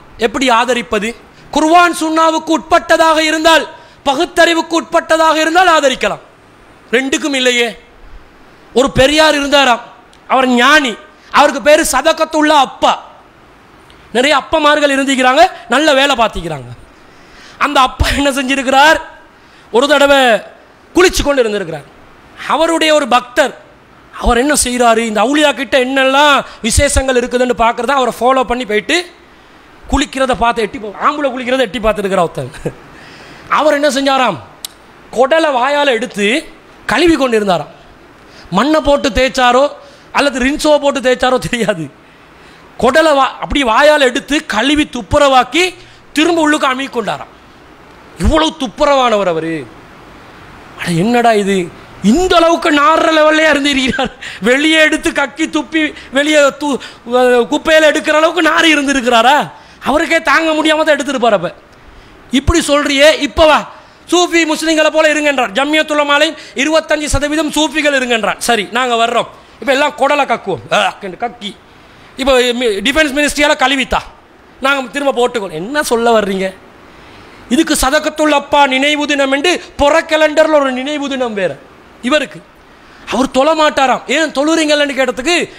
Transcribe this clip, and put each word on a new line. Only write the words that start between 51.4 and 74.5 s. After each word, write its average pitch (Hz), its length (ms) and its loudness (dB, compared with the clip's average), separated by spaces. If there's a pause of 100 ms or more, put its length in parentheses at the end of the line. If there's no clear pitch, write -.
இந்த 349 320 2
அளவுக்கு 330 360 2
நாறுற 320 400 2
லெவல்லே 311 380 2
இருந்திருக்கிறார். 277 600 -2 (300)
வெளியே 294 380 2
எடுத்து 311 320 0
கக்கி 285 380 -4
துப்பி 311 440 -4 (180)
வெளியே 294 280 2
து-, 277 400 0 (320)
அஹ், 247 400 2
குப்பையில 311 320 2
எடுக்கிற 302 280 0
அளவுக்கு 320 300 0
நாறி 320 320 2
இருந்திருக்கிறாரா? 254 800 2 (320)
அவருக்கே 320 380 0
தாங்க 320 300 0
முடியாம 311 320 0
தான் 311 120 2
எடுத்திருப்பார். 240 380 0
அப்ப 170 200 -2 (800)
இப்படி 285 280 0
சொல்றியே, 285 600 2
இப்ப 294 260 0
வா, 269 240 2 (360)
சூஃபி 330 460 0
முஸ்லிம்களை 311 380 0
போல 311 240 2
இருங்கன்றார். 277 380 -2
ஜம்மியத்துல் 302 400 -2
உலமாலை 294 440 0 (200)
இருபத்தஞ்சு 302 500 -2
சதவீதம் 294 460 -2
சூஃபிகள் 294 420 -2
இருங்கன்றார். 233 440 -2
சரி, 220 340 -2
நாங்க 240 240 -2
வர்றோம். 226 320 -2 (320)
இப்ப 262 120 -2
எல்லாம் 277 260 0
குடலை 277 280 0
கக்குவோம், 180 480 -6
ஆ, 190 280 0
கண்டு 185 160 -14
கக்கி 208 380 -10 (600)
இப்ப 262 220 2
மி-, 240 440 0
defense 277 300 0
மினிஸ்ட்ரியால 294 420 0
கழுவித்தா 262 420 -2 (640)